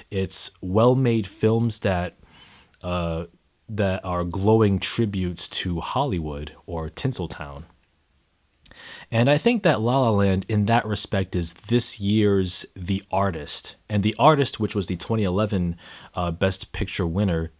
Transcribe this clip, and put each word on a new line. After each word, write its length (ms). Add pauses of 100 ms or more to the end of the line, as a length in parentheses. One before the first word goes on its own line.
(120)
it's 400 (100)
well-made 640
films 540
that, 360 (680)
uh, 420 (420)
that 380
are 180
glowing 540
tributes 720
to 300
Hollywood 720 (140)
or 240
Tinseltown. 720 (1500)
And 220
I 80
think 240
that 180
La 180
La 120
Land, 360
in 180
that 200
respect, 500
is 180
this 460
year's 760
The 340
Artist. 640 (140)
And 140
The 160
Artist, 400
which 160
was 100
the 100
twenty 280
eleven, 520 (380)
uh, 160
Best 420
Picture 360
winner, 520